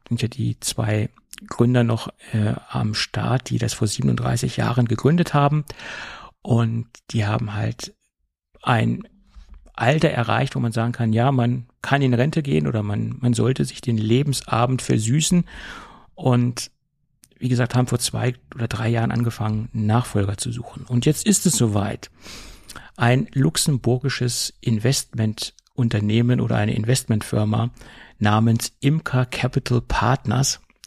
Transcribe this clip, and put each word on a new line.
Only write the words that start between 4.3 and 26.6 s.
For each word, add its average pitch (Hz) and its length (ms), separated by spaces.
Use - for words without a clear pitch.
Jahren 117 300
gegründet 151 460
haben. 147 300
Und 117 460
die 107 140
haben 107 280
halt 110 400
ein 117 420
Alter 147 360
erreicht, 117 460
wo 135 40
man 117 140
sagen 117 180
kann, 113 220
ja, 120 180
man 123 360
kann 139 200
in 127 120
Rente 147 300
gehen 147 240
oder 110 160
man, 113 360
man 123 140
sollte 117 300
sich - 160
den 117 180
Lebensabend 123 840
versüßen. 135 640
Und 123 540
wie 127 100
gesagt, 123 260
haben 127 120
vor 123 120
zwei 120 360
oder 117 140
drei 113 220
Jahren 117 220
angefangen, 110 640
einen 110 120
Nachfolger 104 520
zu 117 140
suchen. - 320
Und 123 220
jetzt 151 200
ist 208 200
es 175 100
soweit. 104 560
Ein 123 360
luxemburgisches 127 1300
Investmentunternehmen 113 1800
oder 117 180
eine 104 180